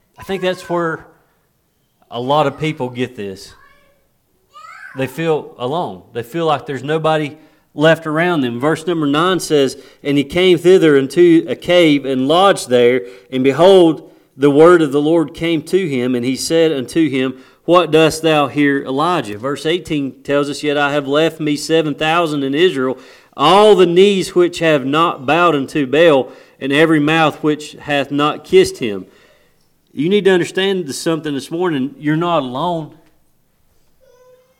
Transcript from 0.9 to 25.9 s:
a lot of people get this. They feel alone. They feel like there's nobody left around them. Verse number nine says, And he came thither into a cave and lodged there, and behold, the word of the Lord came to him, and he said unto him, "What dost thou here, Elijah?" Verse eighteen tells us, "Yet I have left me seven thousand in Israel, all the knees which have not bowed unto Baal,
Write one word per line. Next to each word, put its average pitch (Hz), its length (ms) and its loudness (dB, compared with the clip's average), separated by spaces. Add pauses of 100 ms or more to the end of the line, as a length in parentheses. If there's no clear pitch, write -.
a 120 120 -10
lot 143 260 0
of 135 100 -8
people 151 320 -6
get 123 280 -8
this. 98 360 -14 (1400)
They 131 120 -4
feel 160 500 -4
alone. 123 460 -8 (100)
They 117 100 -8
feel 165 220 -8
like 147 200 -2
there's 131 180 -10
nobody 156 520 -4 (380)
left 156 340 2
around 160 340 -2
them. 120 200 -4
Verse 156 260 -2
number 165 180 -2
nine 165 360 0
says, 139 340 -4 (260)
And 143 160 -2
he 127 60 0
came 180 340 2
thither 160 400 4
into 165 520 4
a 123 80 -4
cave 156 480 2
and 131 240 -2
lodged 180 400 2
there, 123 360 2 (240)
and 127 140 -4
behold, 165 600 4 (340)
the 143 100 4
word 160 320 6
of 139 120 -2
the 147 80 0
Lord 156 320 0
came 165 300 -4
to 185 240 -2
him, 127 280 -2
and 120 80 -4
he 127 140 -4
said 160 340 0
unto 143 380 -2
him, 131 340 -4 (220)
"What 170 260 2
dost 156 300 2
thou 151 260 0
here, 139 380 0
Elijah?" 135 520 -4
Verse 131 280 -8
eighteen 156 580 -6
tells 143 260 -2
us, 143 140 -10
"Yet 147 140 -2
I 143 160 0
have 143 160 -4
left 160 320 0
me 147 160 -2
seven 156 360 -2
thousand 156 500 -2
in 135 120 -4
Israel, 139 420 0 (380)
all 196 400 6
the 185 100 4
knees 185 480 2
which 175 260 0
have 151 260 0
not 147 400 -2
bowed 165 300 2
unto 139 300 -4
Baal, 143 460 2 (260)